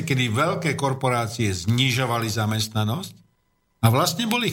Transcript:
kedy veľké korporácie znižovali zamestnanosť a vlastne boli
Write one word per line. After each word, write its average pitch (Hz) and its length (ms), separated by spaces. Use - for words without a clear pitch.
kedy 127 260
veľké 160 480
korporácie 123 720
znižovali 117 800
zamestnanosť 110 840
a 117 80
vlastne 165 380
boli 240 240